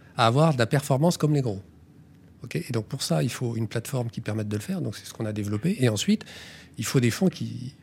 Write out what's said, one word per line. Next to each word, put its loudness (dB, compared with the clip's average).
à 6
avoir 6
de 0
la 4
performance 2
comme 2
les 4
gros. -2
Ok ? -10
Et -6
donc, 0
pour -8
ça, 2
il 0
faut -4
une 0
plateforme -4
qui -8
permette -2
de -2
le -4
faire, -4
donc -4
c'est -16
ce -14
qu'on -8
a -4
développé. -2
Et 6
ensuite, 2
il -4
faut 2
des 4
fonds 0
qui -6